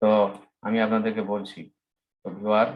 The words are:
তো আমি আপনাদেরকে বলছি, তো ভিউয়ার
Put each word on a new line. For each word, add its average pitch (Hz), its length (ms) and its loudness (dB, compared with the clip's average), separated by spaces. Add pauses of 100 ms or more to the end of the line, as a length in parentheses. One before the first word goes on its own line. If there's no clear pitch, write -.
তো 107 80 4 (520)
আমি 110 180 -2
আপনাদেরকে 110 420 0
বলছি, 196 380 -8 (640)
তো 98 60 -10
ভিউয়ার 104 460 2